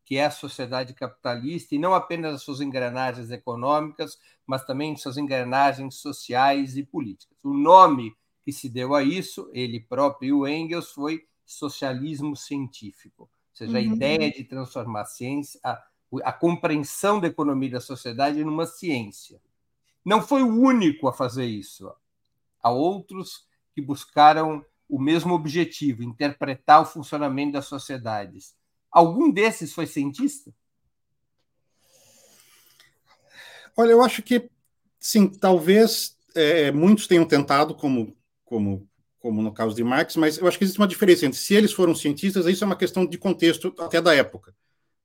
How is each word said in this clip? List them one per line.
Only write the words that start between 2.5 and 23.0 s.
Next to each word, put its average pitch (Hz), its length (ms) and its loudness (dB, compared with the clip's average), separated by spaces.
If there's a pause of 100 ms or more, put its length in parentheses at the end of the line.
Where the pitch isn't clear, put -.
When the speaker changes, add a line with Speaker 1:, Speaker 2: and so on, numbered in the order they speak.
Speaker 1:
engrenagens 127 720 -6
econômicas, 147 840 -6 (280)
mas 135 200 -6
também 143 320 -6
suas 135 200 -12
engrenagens 135 760 -2
sociais 135 800 -2
e 139 80 -6
políticas. - 600 -12
O 139 100 -6
nome 147 600 6 (300)
que 143 80 -10
se - 160 -12
deu 127 260 -4
a 147 80 2
isso, 185 520 -4
ele 120 260 -8
próprio 135 480 -4
e 139 60 0
o 139 140 0
Engels, 160 440 -8
foi 156 340 -10 (200)
socialismo 139 880 -8
científico, - 880 -14
ou - 60 -20 (240)
seja, 117 240 -6
a - 40 0
Speaker 2:
Uhum. 110 120 -2
Speaker 1:
ideia 147 380 -2
de 131 140 -16
transformar 120 560 -10
a 104 40 -10
ciência, 139 580 -10
a, 123 200 -8 (400)
a 131 80 -4
compreensão 170 880 -2
da 175 80 -2
economia 139 420 -4
e 120 40 -8
da 123 80 -8
sociedade 139 640 -6
numa 156 220 -4
ciência. 131 760 -8 (600)
Não 208 180 2
foi 269 200 0
o 233 200 2
único 208 460 4
a 120 60 0
fazer 127 320 -4
isso. 104 480 -12 (680)
Há 117 80 2
outros 180 760 -4 (280)